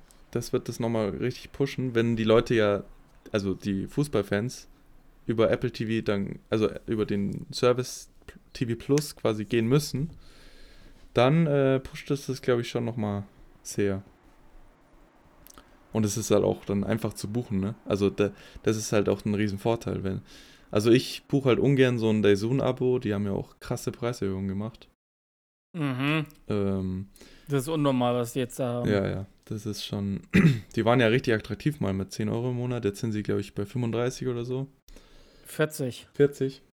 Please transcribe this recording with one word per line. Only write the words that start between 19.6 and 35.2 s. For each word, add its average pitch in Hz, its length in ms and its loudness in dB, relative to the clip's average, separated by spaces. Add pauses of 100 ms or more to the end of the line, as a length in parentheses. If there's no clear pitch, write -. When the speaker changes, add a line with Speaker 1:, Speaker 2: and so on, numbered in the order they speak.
Speaker 1:
wenn, 95 180 -4 (480)
also 107 200 4
ich - 340 4
buche 135 260 2
halt 113 80 6
ungern 127 400 4
so 110 120 2
ein 107 120 4
dazn-Abo, 123 760 2
die 104 160 -2
haben 101 100 -2
ja 98 80 -2
auch - 280 -6
krasse - 320 -6
Preiserhöhungen 98 560 -4
gemacht. 101 400 -8 (880)
Speaker 2:
Mhm. 147 520 -2 (220)
Speaker 1:
Ähm, 98 600 -2 (400)
Speaker 2:
Das 139 140 0
ist 135 60 -6
unnormal, 131 460 2
was 120 200 -2
die 135 60 -2
jetzt - 180 -4
da 123 160 -2
haben. 120 160 -2
Speaker 1:
Ja, 98 160 2
ja, 185 200 -6 (200)
das 110 180 -10
ist 104 220 -8
schon, 101 340 -4 (140)
<clears throat> 151 420 4
die 110 80 0
waren 120 160 6
ja 117 60 6
richtig 120 260 2
attraktiv 110 480 -2
mal 98 140 0
mit 95 180 -6
zehn 110 160 -4
Euro 117 220 -2
im 120 60 -4
Monat, 120 280 -4
jetzt 101 160 -2
sind 113 120 -2
sie, 107 100 -2
glaub 101 160 -2
ich, - 160 -8
bei 101 100 -4
fünfunddreißig 120 640 -2
oder 120 160 -4
so. 131 220 -4 (800)